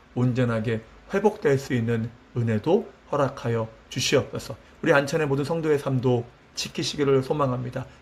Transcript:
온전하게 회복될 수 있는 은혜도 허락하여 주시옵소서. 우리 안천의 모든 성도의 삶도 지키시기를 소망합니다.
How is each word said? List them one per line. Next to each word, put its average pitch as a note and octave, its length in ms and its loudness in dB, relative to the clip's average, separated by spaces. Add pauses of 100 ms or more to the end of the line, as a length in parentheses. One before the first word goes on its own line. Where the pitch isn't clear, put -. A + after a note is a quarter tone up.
(160)
온전하게 A#2 680 0 (320)
회복될 G3 460 2
수 - 140 -4
있는 A2+ 360 0 (260)
은혜도 A#2+ 540 0 (220)
허락하여 A#2+ 560 -2 (220)
주시옵소서. - 640 -2 (260)
우리 D#3+ 100 2
안천의 D3 360 2
모든 C#3 160 0
성도의 D3+ 360 0
삶도 B2+ 460 0 (300)
지키시기를 C#3 680 0
소망합니다. B2+ 640 -2 (160)